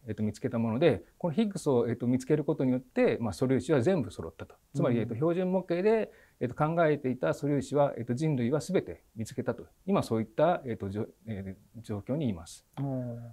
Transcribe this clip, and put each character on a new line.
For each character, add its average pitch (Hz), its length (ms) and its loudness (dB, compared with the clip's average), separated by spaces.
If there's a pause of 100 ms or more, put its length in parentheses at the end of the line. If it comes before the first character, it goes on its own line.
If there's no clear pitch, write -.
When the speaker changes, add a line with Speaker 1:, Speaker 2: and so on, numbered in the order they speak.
Speaker 1:
え 110 60 -6
っ 104 40 -8
と、 107 80 -4
見 107 100 0
つ - 60 -20
け 131 100 -4
た 117 100 -2
も 113 140 0
の 117 40 0
で、 139 280 4 (120)
こ 180 120 -4
の 147 40 -4
ヒ 208 100 2
ッ 214 40 0
グ 196 100 -8
ス - 120 -2
を、 120 180 4
え 113 60 0
っ - 20 -2
と、 123 100 -4
見 127 140 2
つ 127 60 -10
け 156 100 4
る 151 80 2
こ 160 100 0
と 147 120 0
に 127 60 4
よ 127 80 2
っ - 20 -6
て、 233 400 2
ま 117 80 0
あ、 92 40 -4
素 131 140 0
粒 127 140 2
子 - 100 -2
は 139 100 6
全 165 200 2
部 104 100 -6
揃 82 180 -10
っ - 60 -14
た - 100 -14
と。 - 100 -18 (200)
つ 143 60 0
ま 151 80 4
り、 117 80 4
Speaker 2:
う - 20 2
ん。 - 20 2
Speaker 1:
え 104 40 -2
っ - 20 -4
と、 113 80 -6
標 160 180 2
準 180 200 0
模 190 80 2
型 175 200 -2
で、 214 300 2 (300)
え - 40 0
っ - 40 0
と、 123 60 -10
考 156 200 0 (100)
え 151 120 4
て 131 120 -4
い 120 60 0
た 156 180 0
素 143 140 -4
粒 143 140 2
子 - 140 -4
は、 143 220 4
え 117 40 -4
っ 117 40 -8
と、 123 80 -2
人 151 220 0
類 120 160 0
は 151 80 2
全 180 240 0
て 85 200 -14 (120)
見 110 100 -6
つ - 80 -12
け 120 100 -4
た 123 120 -2
と。 - 80 -12 (220)
今 185 180 2
そ 113 140 0
う 110 40 2
い 107 40 -4
っ - 20 -6
た、 165 380 2
え 123 60 -6
っ 104 60 -6
と、 104 120 -6
じ 104 100 -4
ょ-、 110 80 -4 (200)
え 95 280 -8 (220)
ー、 113 40 -14
状 104 180 -6
況 123 180 -4
に 156 100 -2
い 104 60 0
ま 80 120 -10
す。 - 200 -20 (120)
Speaker 2:
お 139 40 -6
ー。 127 360 -4 (160)